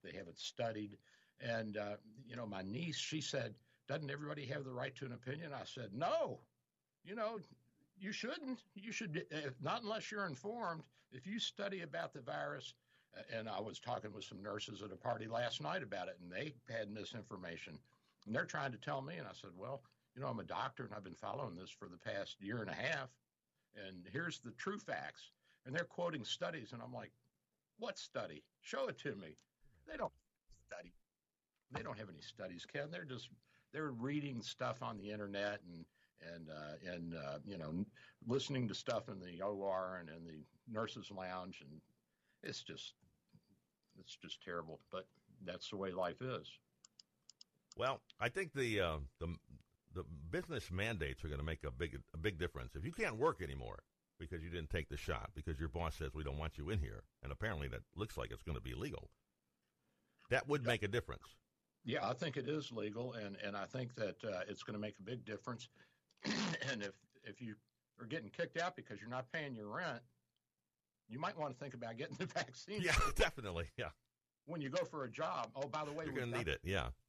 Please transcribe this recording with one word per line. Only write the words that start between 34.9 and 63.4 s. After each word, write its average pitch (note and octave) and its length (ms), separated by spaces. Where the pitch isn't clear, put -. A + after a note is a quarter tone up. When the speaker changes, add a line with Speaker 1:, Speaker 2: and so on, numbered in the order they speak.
Speaker 1:
the G2+ 140
internet G2+ 520
and, E2+ 220
and, E2 160
uh, D#2 440
and, E2+ 220
uh, D2 300
you G2+ 120
know, D#2 120
n-, F2+ 160
listening B2+ 440
to G2+ 60
stuff A2+ 340
in G2 100
the F2+ 220
O G2 220
R F#2 340
and E2+ 120
in E2 160
the D#2 180
nurses' A2 420
lounge, F#2 500
and D2 180
it's - 200
just, - 300
it's - 180
just - 260
terrible. E2+ 360
But - 160
that's F2+ 240
the G#2+ 80
way G2 140
life F2 300
is. A#2 260
Speaker 2:
Well, B2+ 260
I A#2+ 100
think F3+ 240
the, A#2 280
uh, E2 160
the, E2 160
the F2+ 100
business E3 400
mandates F2+ 520
are E2 40
gonna C#2+ 160
make D#2+ 200
a D2 80
big, C2+ 280
a D#2+ 40
big E2 220
difference. C#2+ 360
If D2+ 100
you D#3+ 60
can't E3+ 260
work C3+ 240
anymore B1+ 420
because E2+ 220
you E2+ 80
didn't E2 220
take E2 180
the D2 80
shot, A#1+ 380
because D2 240
your D#2 100
boss E2 260
says, C#2+ 180
"We D#2 100
don't C#2 160
want D#2 180
you D2 140
in G#2+ 80
here," G#1 240
and C#2 80
apparently D#2+ 360
that A#1 140
looks G#2 220
like A1+ 140
it's A#1 120
gonna C#2 180
be B1 120
legal, G2 360
that B2+ 180
would C#3+ 160
Speaker 1:
Yeah. A#2 40
Speaker 2:
make A#2 160
a G#2 40
difference. - 360
Speaker 1:
Yeah, A#2+ 260
I B2+ 40
think C#3 220
it B2 140
is D3+ 220
legal, A2 420
and, G2+ 240
and G2+ 180